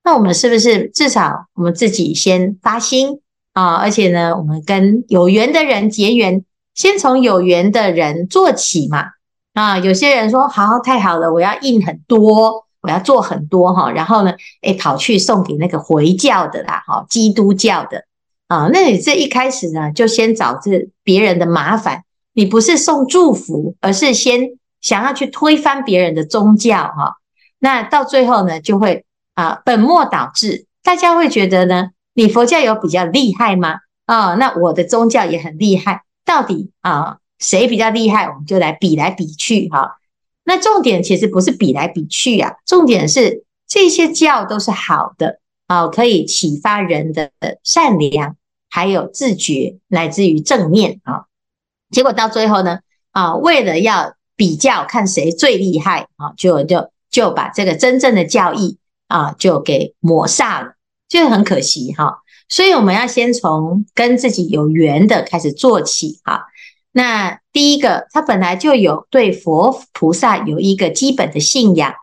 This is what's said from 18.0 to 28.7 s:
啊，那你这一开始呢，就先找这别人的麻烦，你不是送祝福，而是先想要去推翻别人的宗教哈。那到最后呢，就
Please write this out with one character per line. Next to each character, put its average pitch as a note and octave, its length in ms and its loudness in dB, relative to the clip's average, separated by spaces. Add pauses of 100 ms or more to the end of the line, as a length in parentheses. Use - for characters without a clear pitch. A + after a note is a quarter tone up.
啊， E3 260 0
那 F#4 120 4
你 G#3+ 140 2
这 D4 180 0
一 D4+ 100 0
开 C4 240 -2
始 G3+ 220 -8
呢， D#3 200 -4
就 A3+ 140 2
先 A3+ 280 2
找 C3+ 280 -4
这 F#3+ 260 0 (140)
别 F#3+ 180 2
人 F#3 180 2
的 E3+ 80 0
麻 E3+ 300 0
烦， F3+ 280 -6 (280)
你 G#3 140 2
不 A3 140 2
是 D#4+ 180 2
送 C#4+ 280 0
祝 D#4+ 280 4
福， D#3+ 460 -6
而 G3 120 0
是 C4 220 0
先 B3 360 0 (300)
想 G#3+ 240 -2
要 C#4 80 -4
去 C#4 140 -6
推 D4+ 300 0
翻 C#4 280 0
别 F#3 160 2
人 E3+ 140 0
的 D#3+ 100 -4
宗 G#3+ 320 4
教 G#3+ 220 2
哈。 D3 380 -6 (420)
那 C4 240 0
到 C#4+ 220 0
最 C4+ 220 2
后 G#3+ 200 2
呢， E3 140 -4
就 G3 180 0